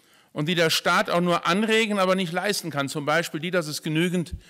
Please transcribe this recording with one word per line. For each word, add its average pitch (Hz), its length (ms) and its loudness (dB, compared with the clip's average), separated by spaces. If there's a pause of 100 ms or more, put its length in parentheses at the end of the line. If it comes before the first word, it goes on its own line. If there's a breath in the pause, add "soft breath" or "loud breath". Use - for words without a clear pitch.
(340 soft breath)
und 151 160 -4
die 185 40 0
der 165 140 2
Staat 185 400 0
auch 175 140 2
nur 175 240 0
anregen, 208 520 2
aber 185 160 4
nicht 185 200 -2
leisten 185 360 -2
kann. 139 200 -2
Zum 147 160 -4
Beispiel 160 340 0
die, 175 100 -4
dass 170 180 0
es 143 140 -8
genügend 170 520 0 (160 loud breath)